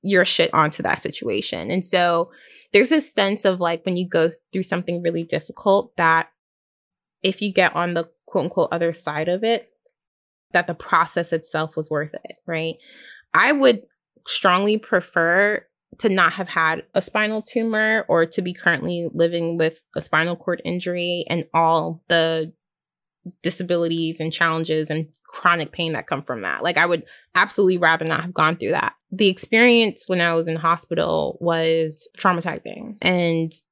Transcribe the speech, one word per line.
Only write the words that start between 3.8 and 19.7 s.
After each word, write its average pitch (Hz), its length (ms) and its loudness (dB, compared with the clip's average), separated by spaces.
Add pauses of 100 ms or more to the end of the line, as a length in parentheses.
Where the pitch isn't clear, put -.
when 180 120 -2
you 180 100 -2
go 165 220 2 (240)
through 185 100 -2
something 175 380 -4
really 170 240 -2
difficult, - 720 -2
that 165 320 2 (920)
if 190 200 -2
you 202 100 -4
get 185 240 2
on 175 200 -2
the 165 100 -2 (200)
quote 147 200 -2
unquote 175 260 -2
other 170 220 -2
side 156 340 -4
of 180 160 -2
it, 233 260 -2 (840)
that 175 140 4
the 165 60 -6
process 175 600 0
itself 160 420 -4
was 156 140 -6
worth 151 240 -4
it, - 340 -16
right? 165 280 -6 (580)
I 220 180 4
would 262 300 4 (460)
strongly 196 500 2
prefer 185 880 0 (320)
to - 100 -2
not 190 260 4
have 190 140 -6
had 160 360 -2 (100)
a 190 80 2
spinal 214 400 -2
tumor 220 680 0
or 165 180 4
to 165 160 -4
be 180 120 -6
currently 170 600 -2
living 170 440 0
with 160 240 -2 (140)